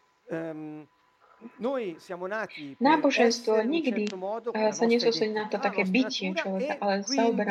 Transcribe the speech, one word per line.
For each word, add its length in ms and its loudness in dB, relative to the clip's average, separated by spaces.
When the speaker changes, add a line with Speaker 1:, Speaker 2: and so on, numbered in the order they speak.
Speaker 1:
ehm, 560 -10
noi 400 -4
siamo 240 -8
nati 480 -8
per 80 -2
Speaker 2:
Náboženstvo 720 4
Speaker 1:
essere 80 4
in 80 -2
un 80 2
Speaker 2:
nikdy, 320 0
Speaker 1:
certo 80 -8
modo, 320 -6
con 80 -2
Speaker 2:
eh, 80 4
Speaker 1:
la 80 2
Speaker 2:
sa 80 -2
Speaker 1:
nostra 80 4
Speaker 2:
nesústredí 400 2
na 160 -2
to 80 -2
Speaker 1:
identità, 0 -
la 80 -2
Speaker 2:
také 240 0
Speaker 1:
nostra 80 2
Speaker 2:
bytie 320 0
Speaker 1:
natura, 160 -2
Speaker 2:
človeka, 320 -2
Speaker 1:
e 80 -8
Speaker 2:
ale 160 2
zaoberá 520 2